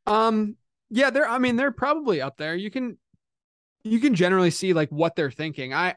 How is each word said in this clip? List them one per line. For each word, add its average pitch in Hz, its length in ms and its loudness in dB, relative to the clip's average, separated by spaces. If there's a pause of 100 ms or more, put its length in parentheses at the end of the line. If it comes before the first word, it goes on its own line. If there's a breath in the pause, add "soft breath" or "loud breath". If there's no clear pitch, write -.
Um, 214 520 0 (320)
yeah, 262 200 2
they're, 269 180 2
I 240 120 -2
mean, 247 160 2
they're 269 160 0
probably 269 500 -2
up 135 140 -8
there. 156 180 -6
You 196 160 -6
can, 247 300 -8 (840)
you 220 160 0
can 262 140 4
generally 180 380 4
see, 185 220 0
like, 156 160 0
what 160 260 -2
they're 147 160 0
thinking. 147 420 -8
I, 175 240 -2